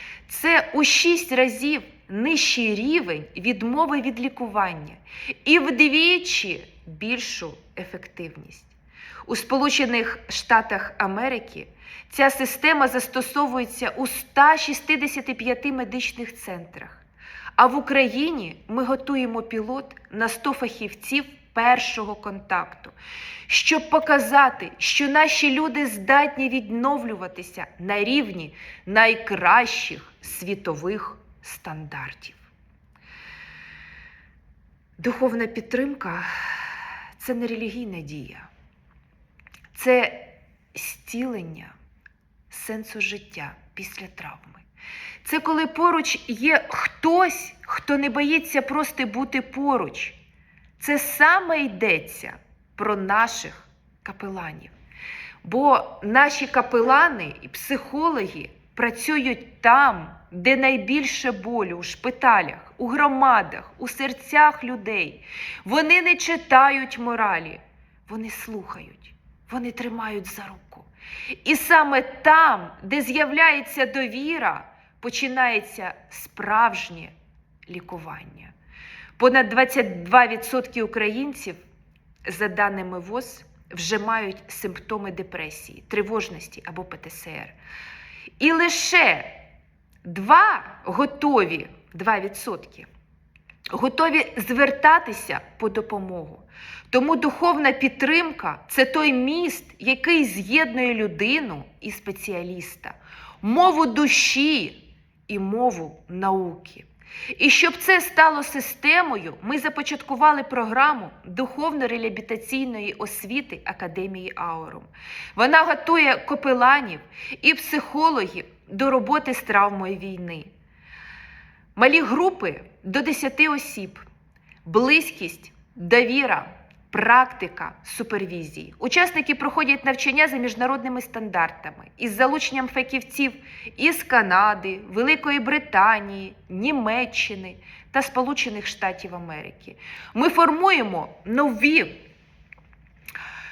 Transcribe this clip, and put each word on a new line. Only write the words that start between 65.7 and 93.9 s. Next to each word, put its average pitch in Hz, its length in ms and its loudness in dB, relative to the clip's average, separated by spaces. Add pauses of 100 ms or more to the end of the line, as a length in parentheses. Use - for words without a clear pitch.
не 349 140 4
читають 277 840 4
моралі, 208 600 -2 (500)
вони 220 200 -10
слухають, - 840 -14 (380)
вони 240 200 -8
тримають 226 560 -8
за 196 200 -16
руку. - 360 -20 (600)
І 302 120 2
саме 294 460 4
там, 294 680 4 (120)
де 247 180 -4
з'являється 285 840 2
довіра, 262 800 -6 (340)
починається 240 920 -2 (160)
справжнє 202 1000 -2 (600)
лікування. 160 840 -16 (640)
Понад 254 320 6
двадцять 233 540 0
два 247 240 6
відсотки 226 560 -4
українців, 214 720 -4 (720)
за 202 200 -4
даними 190 520 -4
вос, 214 460 -12 (260)
вже 175 280 -4
мають 208 380 -4 (100)
симптоми 196 640 -10
депресії, 165 760 -14
тривожності 202 800 -6
або 175 180 -12
П 160 140 -16
Т 160 120 -20
С - 200 -18
Р. - 240 -16 (880)
І 302 120 4
лише 330 800 2 (680)
два 233 600 4 (200)
готові, 220 840 0 (260)
два 196 260 0
відсотки, - 680 -12 (840)
готові 294 640 2